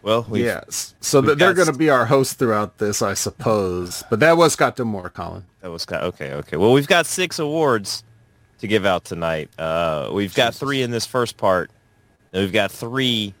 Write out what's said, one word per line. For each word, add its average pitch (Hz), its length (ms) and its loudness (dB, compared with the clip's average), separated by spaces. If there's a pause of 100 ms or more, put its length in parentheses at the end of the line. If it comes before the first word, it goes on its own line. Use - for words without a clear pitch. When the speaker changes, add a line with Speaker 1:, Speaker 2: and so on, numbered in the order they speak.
Speaker 1:
Well, 110 260 0
we've, 113 160 0
Speaker 2:
Yes. - 560 -6
So 139 200 4
Speaker 1:
we've 135 100 4
Speaker 2:
th-, 143 80 4
they're 180 160 6
Speaker 1:
got - 20 2 (100)
Speaker 2:
gonna 160 40 0
Speaker 1:
s- 135 60 -4
Speaker 2:
be 156 140 2
our 120 160 4
hosts 135 280 2
throughout 107 440 -2
this, 104 240 -2
I 98 120 -2
suppose. 92 960 -4
But 107 100 0
that 165 160 6
was 165 160 6
Scott 131 240 0
D'Amore, 104 340 -6
Colin. 87 340 -10 (160)
Speaker 1:
That 92 100 -14
was 82 120 -10
Scott. 85 220 -6
Okay, 73 280 -8
okay. 71 240 -8
Well, 104 160 6
we've 143 160 4
got 175 180 4
six - 320 -4
awards 147 640 -2 (560)
to - 80 -10
give 101 180 2
out 92 200 2
tonight. 82 440 -4 (100)
Uh, 80 540 -2
we've 98 220 -4
got 120 140 2
Speaker 2:
Jesus. - 120 -8
Speaker 1:
three 139 220 -4
in 120 80 -2
this 117 160 -4
first 123 300 -4
part, 92 340 2 (600)
and 95 100 0
we've 95 100 -2
got 101 200 0
three 117 680 -4